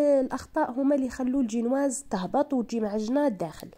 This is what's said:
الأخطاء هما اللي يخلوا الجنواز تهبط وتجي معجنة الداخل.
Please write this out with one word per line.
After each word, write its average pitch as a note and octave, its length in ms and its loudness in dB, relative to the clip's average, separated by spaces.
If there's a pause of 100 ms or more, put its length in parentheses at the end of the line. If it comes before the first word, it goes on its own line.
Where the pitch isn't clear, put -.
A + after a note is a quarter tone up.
(240)
الأخطاء C4 460 -4
هما C4+ 240 2
اللي C4+ 120 2
يخلوا B3+ 360 0
الجنواز A#3+ 680 0
تهبط B3 440 0
وتجي A#3 260 -2
معجنة A3 460 0
الداخل. F3 500 -4